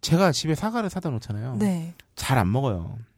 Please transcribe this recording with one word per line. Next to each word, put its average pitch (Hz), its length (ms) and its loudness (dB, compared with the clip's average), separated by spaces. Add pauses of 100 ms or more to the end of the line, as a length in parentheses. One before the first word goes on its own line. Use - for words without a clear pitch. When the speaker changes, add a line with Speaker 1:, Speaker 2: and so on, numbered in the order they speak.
Speaker 1:
제가 165 320 4
집에 156 220 0
사과를 220 340 -2
사다 180 220 -4
놓잖아요. 117 460 -6
Speaker 2:
네. 175 360 0 (240)
Speaker 1:
잘 - 220 2
안 95 120 4
먹어요. 110 460 0 (220)